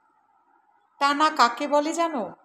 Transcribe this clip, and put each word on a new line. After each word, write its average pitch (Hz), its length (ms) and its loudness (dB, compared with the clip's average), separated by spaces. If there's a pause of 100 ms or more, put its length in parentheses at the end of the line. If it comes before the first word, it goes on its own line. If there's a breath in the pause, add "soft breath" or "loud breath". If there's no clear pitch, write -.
(1000)
টানা 285 300 2
কাকে 277 380 0
বলে 294 240 0
জানো? 320 300 -4 (220)